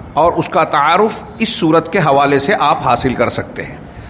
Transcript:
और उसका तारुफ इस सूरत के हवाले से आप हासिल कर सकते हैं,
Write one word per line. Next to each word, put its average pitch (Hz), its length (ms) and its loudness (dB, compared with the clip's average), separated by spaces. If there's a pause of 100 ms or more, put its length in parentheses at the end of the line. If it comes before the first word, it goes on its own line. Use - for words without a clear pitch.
(160)
और 165 180 4
उसका 165 320 0
तारुफ 170 760 0
इस - 160 0
सूरत 160 340 2
के 208 80 0
हवाले 143 400 4
से - 140 0
आप 151 280 2
हासिल 123 320 0
कर 117 160 0
सकते - 320 -8
हैं, - 160 -14 (320)